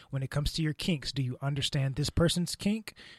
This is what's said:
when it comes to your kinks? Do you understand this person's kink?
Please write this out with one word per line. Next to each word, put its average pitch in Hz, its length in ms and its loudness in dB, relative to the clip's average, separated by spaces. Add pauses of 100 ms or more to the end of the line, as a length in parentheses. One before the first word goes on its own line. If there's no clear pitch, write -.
(100)
when 135 120 -4
it 131 80 -4
comes 147 240 0
to 165 80 0
your 151 120 2
kinks? - 380 0
Do 139 100 0
you 123 180 -2
understand 135 560 0
this 143 140 0
person's 170 460 2
kink? 214 380 -2 (240)